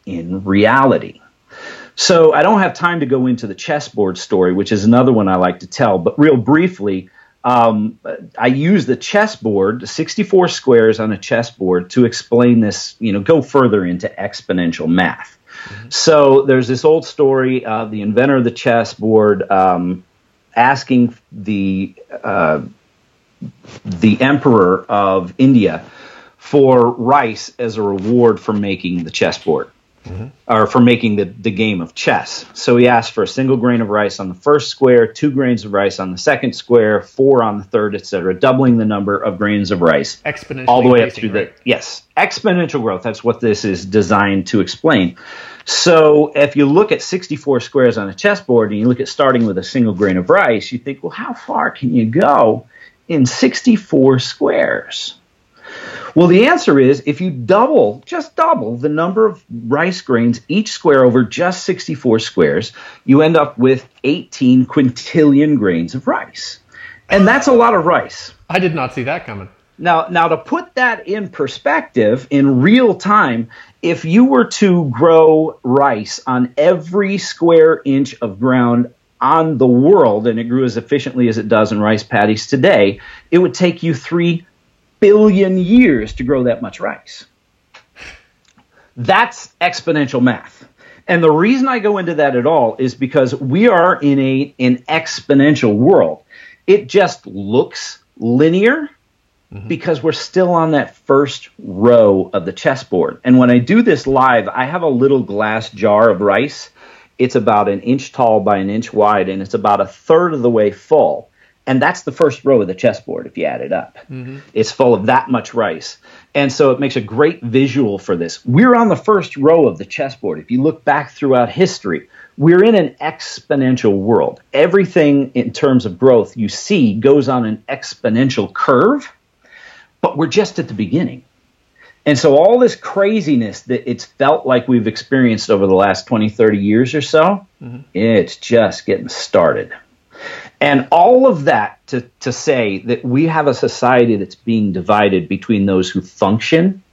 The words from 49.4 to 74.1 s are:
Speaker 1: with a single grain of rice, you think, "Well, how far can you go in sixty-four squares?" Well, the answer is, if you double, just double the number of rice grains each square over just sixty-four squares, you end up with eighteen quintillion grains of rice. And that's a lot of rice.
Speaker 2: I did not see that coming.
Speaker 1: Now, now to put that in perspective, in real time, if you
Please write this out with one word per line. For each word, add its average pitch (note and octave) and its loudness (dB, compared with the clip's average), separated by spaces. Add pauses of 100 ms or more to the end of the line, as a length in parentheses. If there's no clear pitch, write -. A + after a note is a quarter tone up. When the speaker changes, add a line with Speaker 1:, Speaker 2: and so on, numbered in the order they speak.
Speaker 1:
with F#2+ -2
a F#2 -4
single A2+ -2
grain F#2+ 0
of F2+ -2
rice, D3+ 0
you B2 -6
think, C#3 -12
"Well, - -8
how A#3 -12
far - -6
can - -6
you A#2 0
go A#2 0 (440)
in D3 0
sixty-four D3+ 0
squares?" - -4 (1000)
Well, F3 6
the F#3 6
answer A#3 2
is, C3 2
if D3 -4
you F#3 -4
double, D3 0
just - -10
double A#3 -2
the C#3 -4
number F#3 0
of F#3 -8 (240)
rice E3 -2
grains A#2+ 0
each G#3 -2
square C3+ 2
over B2 2
just F3 -4
sixty-four C#3+ -4
squares, - -2 (320)
you C#3 4
end E3 4
up D3 -2
with C3 0 (160)
eighteen C3 0
quintillion D3 0
grains E2+ -2
of C3 -10
rice. - -8 (480)
And G3 4
that's B3 2
a C4+ 2
lot A#3 4
of D#3+ 0
rice. - -4 (160)
Speaker 2:
I E3+ -2
did F3+ -2
not C3 -6
see B2+ -6
that D3 -8
coming. G2 -14 (280)
Speaker 1:
Now, E3 0
now E3+ 0
to D#3+ 0
put - -8
that B3 -4
in G3+ -6
perspective, C3+ -2
in C#3 2
real A3 4
time, D3+ 0 (340)
if E3+ -4
you F#3+ 4